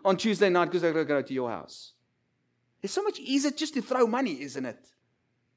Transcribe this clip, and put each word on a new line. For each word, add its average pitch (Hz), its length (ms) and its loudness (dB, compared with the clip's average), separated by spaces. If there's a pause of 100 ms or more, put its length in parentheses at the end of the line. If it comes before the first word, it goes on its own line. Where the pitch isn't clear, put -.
on 180 120 4
Tuesday 202 320 4
night 175 220 4
'cause 175 120 0
I've 165 100 4
got 160 60 2
to 156 60 2
go 143 180 2
to 135 100 -10
your 127 160 -2
house. - 440 -12 (920)
It's 196 100 -6
so 381 80 0
much 415 160 -2
easier 277 320 0
just 302 240 -4
to 247 80 -2
throw 254 240 0
money, 220 340 -2
isn't 135 280 -8
it? - 260 -14 (640)